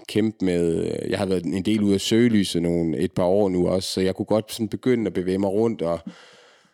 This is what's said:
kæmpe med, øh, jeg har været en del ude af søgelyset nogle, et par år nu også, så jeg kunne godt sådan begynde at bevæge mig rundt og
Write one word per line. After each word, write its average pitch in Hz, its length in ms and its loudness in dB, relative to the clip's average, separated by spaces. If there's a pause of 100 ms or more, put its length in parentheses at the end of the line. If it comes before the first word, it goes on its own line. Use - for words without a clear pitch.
kæmpe 107 360 0
med, 87 400 0
øh, 78 260 -4
jeg 95 80 -2
har 101 80 -2
været 92 180 -2
en 85 200 -2
del 107 180 2
ude 101 120 4
af 98 60 2
søgelyset 110 640 2
nogle, 85 360 0
et 90 140 -2
par 92 120 0
år 98 240 2
nu 90 200 2
også, 92 220 -2
så - 100 -2
jeg 92 140 0
kunne 104 120 -6
godt 107 260 0
sådan 110 160 -4
begynde 117 380 0
at 90 60 -4
bevæge 92 260 -2
mig 98 120 0
rundt 110 320 0
og 82 180 -2 (720)